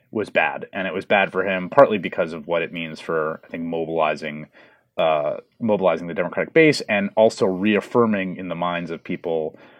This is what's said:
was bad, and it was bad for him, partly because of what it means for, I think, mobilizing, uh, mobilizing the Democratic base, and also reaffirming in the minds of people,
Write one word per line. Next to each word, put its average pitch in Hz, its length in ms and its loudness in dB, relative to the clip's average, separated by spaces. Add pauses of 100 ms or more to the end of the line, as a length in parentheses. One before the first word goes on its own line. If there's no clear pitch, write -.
(140)
was 107 160 -4
bad, 76 440 -2
and 95 160 -6
it - 40 -6
was 95 120 -6
bad 98 260 2
for 92 140 0
him, 92 260 -2
partly 107 260 6
because 87 360 -4
of 78 160 -12
what 85 140 0
it 78 100 -6
means 82 260 -8
for, 80 460 -4
I - 20 -20
think, 85 160 -10
mobilizing, 78 840 -4 (500)
uh, 78 380 2 (240)
mobilizing 90 480 2
the 82 60 -8
Democratic 87 380 -4
base, 156 280 6
and 101 340 -2
also 110 320 4
reaffirming 98 880 2
in 92 120 -10
the 85 80 -6
minds 85 340 -4
of 80 140 -8
people, 82 520 -4 (240)